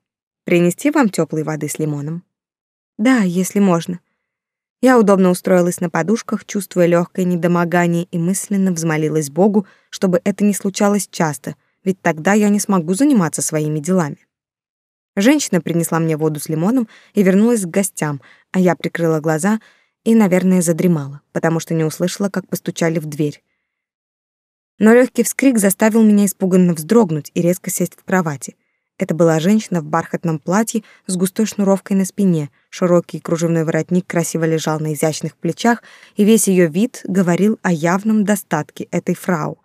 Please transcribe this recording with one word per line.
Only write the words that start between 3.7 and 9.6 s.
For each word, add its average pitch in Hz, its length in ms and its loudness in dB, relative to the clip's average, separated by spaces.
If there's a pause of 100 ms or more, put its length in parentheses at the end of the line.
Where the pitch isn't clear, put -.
Я 254 160 6
удобно 190 300 4
устроилась 180 500 0
на 175 100 -4
подушках, 185 540 -4
чувствуя 180 440 -2
легкое 175 360 0
недомогание, 175 880 0
и 180 60 -6
мысленно 190 560 -2
взмолилась 156 560 -2
Богу, 196 360 2 (240)